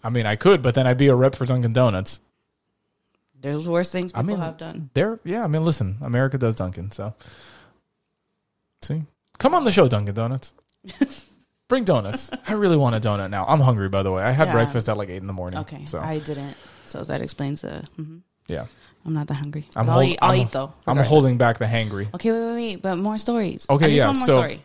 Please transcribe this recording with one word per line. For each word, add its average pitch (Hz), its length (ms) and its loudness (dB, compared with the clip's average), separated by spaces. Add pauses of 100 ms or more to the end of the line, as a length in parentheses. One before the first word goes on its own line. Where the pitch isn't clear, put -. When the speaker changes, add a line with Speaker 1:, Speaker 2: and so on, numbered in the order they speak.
Speaker 1:
I 113 60 -4
mean, 120 160 0
I 107 80 2
could, 170 280 6
but 123 120 2
then 131 140 4
I'd 127 100 4
be 139 100 6
a 131 60 8
rep 131 220 4
for 127 100 -2
Dunkin' 120 260 0
Donuts. 110 460 0 (1200)
Speaker 2:
There's 147 280 -6
worse 175 220 0
things 180 240 -4
Speaker 1:
I 117 80 -4
Speaker 2:
people 202 140 -2
Speaker 1:
mean, 175 80 -4
Speaker 2:
have 160 120 -8
done. 160 380 -12
Speaker 1:
they're, 214 300 0
yeah, 214 200 -4
I - 20 -2
mean, 156 180 0
listen, 107 380 -2
America 131 360 0
does 113 180 0
Dunkin', 90 340 -8
so. 104 240 -10 (1700)
See? 156 200 -6 (360)
Come 302 160 0
on 339 100 2
the 233 60 2
show, 175 180 6
Dunkin' 104 260 -2
Donuts. 120 400 -6 (540)
Speaker 2:
<laughs> - 600 -20
Speaker 1:
Bring 254 160 0
donuts. 143 460 -2 (180)
I 214 60 -2
really 196 220 2
want 123 200 2
a 107 40 -2
donut 101 300 -2
now. 95 160 -4
I'm 151 140 4
hungry, 113 280 4
by 98 140 0
the 95 80 0
way. 92 120 -2
I 120 100 0
had 156 160 2
Speaker 2:
Yeah. 160 60 -2
Speaker 1:
breakfast 113 340 2
at, 107 80 -2
like, 101 120 -6
eight 90 100 -10
in 95 80 -10
the 98 60 -8
morning, 92 280 -8
Speaker 2:
Okay, 147 260 -14
Speaker 1:
so. 160 140 -8
Speaker 2:
I 156 180 -6
didn't. 143 380 -10 (280)
So - 200 -12
that 143 180 -6
explains 143 400 -6
the, - 220 -12 (140)
mm-hmm. 160 200 -14 (300)
Speaker 1:
Yeah. 87 180 -8 (400)
Speaker 2:
I'm 160 80 -4
not 147 140 -4
that 147 60 -4
hungry. 147 320 -8 (100)
Speaker 1:
I'm 117 100 0
Speaker 2:
But 120 60 2
I'll 123 80 6
Speaker 1:
hol-, - 80 6
Speaker 2:
eat, - 120 0
I'll - 120 4
Speaker 1:
I'm, 127 80 4
Speaker 2:
eat, 117 120 0
though, 135 200 -6 (140)
Speaker 1:
I'm 135 120 2
Speaker 2:
regardless. 127 100 4
Speaker 1:
holding 135 300 6
back 117 200 2
the 117 80 -2
hangry. 107 480 -2
Speaker 2:
Okay, 226 180 -2
wait, 226 80 0
wait, 233 140 -4
wait. 226 280 -6
But 185 160 -2
more 214 200 -4
stories. 220 520 -4
Speaker 1:
Okay, 143 140 4
Speaker 2:
At 151 60 6
least 143 80 4
Speaker 1:
yeah, 127 100 6
Speaker 2:
one 135 100 2
more 127 80 2
Speaker 1:
so, 143 80 6
Speaker 2:
story. - 300 2